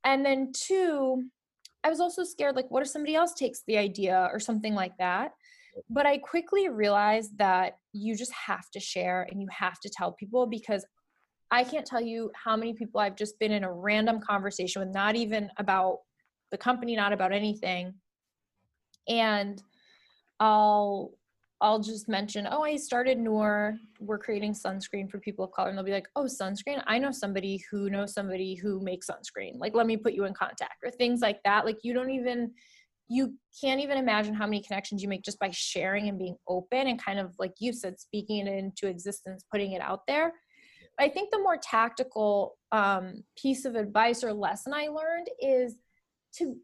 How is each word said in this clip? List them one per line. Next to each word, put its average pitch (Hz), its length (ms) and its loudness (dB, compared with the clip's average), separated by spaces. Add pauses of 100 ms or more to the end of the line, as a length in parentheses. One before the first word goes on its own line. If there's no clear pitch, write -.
And 269 220 4
then 269 280 2
two, 285 680 0 (600)
I 302 60 4
was 320 100 -2
also 349 240 0
scared, 285 320 -2
like, 254 160 -4
what 262 100 0
if 277 80 -4
somebody 302 260 -4
else 339 180 4
takes - 340 -4
the 214 100 2
idea 185 540 2
or - 80 -4
something 214 340 -2
like 185 240 -2
that? 185 340 0 (580)
But 277 160 2
I 285 120 6
quickly 339 520 0
realized 208 680 4
that 185 380 4 (160)
you 214 220 -2
just 240 180 -6
have 190 380 -6
to 208 80 -12
share 180 520 -2
and 196 100 -6
you 196 100 -6
have 185 280 -4
to 208 100 -12
tell 175 220 -4
people, 220 340 0
because 214 400 -4 (680)
I 247 120 6
can't 269 220 -4
tell 247 160 -2
you 226 340 -4
how 220 200 0
many 226 180 -2
people 226 260 -4
I've 202 160 0
just 208 240 -6
been 214 120 2
in 208 120 2
a 185 100 -4
random 214 460 2
conversation 196 640 -2
with, 190 120 -4
not 202 220 2
even 214 420 -2
about 190 420 2 (520)
the 202 60 -6
company, 240 380 0
not 208 180 2
about 190 180 2
anything. 196 640 -2 (1120)
And 208 540 2 (800)
I'll, 208 720 6 (500)
I'll 214 180 6
just 214 300 -6
mention, 202 400 -2
"Oh, 302 140 0
I 302 120 0
started 254 420 2
Noor. 214 600 2 (220)
We're 208 180 -4
creating 208 360 -2
sunscreen 196 560 -6
for 202 100 -10
people 202 260 -6
of 185 60 -16
color." 190 180 0
And 196 80 -4
they'll 190 80 -6
be 196 60 -2
like, 196 240 -2
"Oh, 285 100 0
sunscreen? 208 640 -6
I 226 120 2
know 277 120 0
somebody 196 600 -4
who 202 180 -2
knows 202 240 -2
somebody 190 420 -4
who 190 260 -4
makes 185 260 -6
sunscreen. - 520 -10
Like, 214 140 -4
let 226 140 6
me 226 80 2
put 214 180 2
you 202 120 0
in 196 80 -4
contact," - 500 -6
or 240 80 -4
things 240 300 2
like 208 240 2
that. 202 200 6
Like, 214 180 0
you 240 100 -4
don't 254 160 0
even, 240 420 -2 (560)
you 247 280 2 (260)
can't 269 180 2
even 277 180 0
imagine 214 360 2
how 214 120 0
many 208 160 0
connections 202 400 -6
you 202 60 -4
make 190 160 -4
just 202 160 -8
by 190 120 0
sharing 196 580 -2
and 196 100 -6
being 180 160 -6 (140)
open 214 380 0
and 240 140 -2
kind 196 180 -4
of, 185 200 -6
like 190 200 -4
you 240 120 -2
said, 196 260 -8
speaking 208 480 -4
it 196 60 -4
into 196 360 -4
existence, 190 640 -8
putting 202 220 -2
it 185 100 -6
out 196 240 -6
there. 311 280 2 (680)
I 285 80 6
think 381 240 -2
the 440 80 2
more 392 180 4
tactical, 220 1000 0 (160)
um, 196 500 2 (140)
piece 269 260 0
of 247 120 -4
advice 220 480 2
or 220 100 -2
lesson 208 400 -4
I 302 160 -2
learned 320 380 -4 (140)
is 254 360 2 (580)
to 294 280 -4